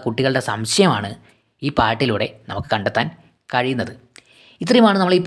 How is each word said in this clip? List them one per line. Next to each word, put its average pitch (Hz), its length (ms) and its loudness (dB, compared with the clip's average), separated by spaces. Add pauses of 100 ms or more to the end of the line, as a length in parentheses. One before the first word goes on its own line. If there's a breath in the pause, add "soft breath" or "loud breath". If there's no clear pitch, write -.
കുട്ടികളുടെ 131 460 0
സംശയമാണ് 110 580 0 (520 soft breath)
ഈ 139 80 -4 (100)
പാട്ടിലൂടെ 113 480 0 (220)
നമുക്ക് 95 240 -8
കണ്ടെത്താൻ 113 340 -2 (460 soft breath)
കഴിയുന്നത്. 127 400 -2 (720 soft breath)
ഇത്രയുമാണ് 226 380 4
നമ്മൾ 180 160 2
ഈ 175 100 0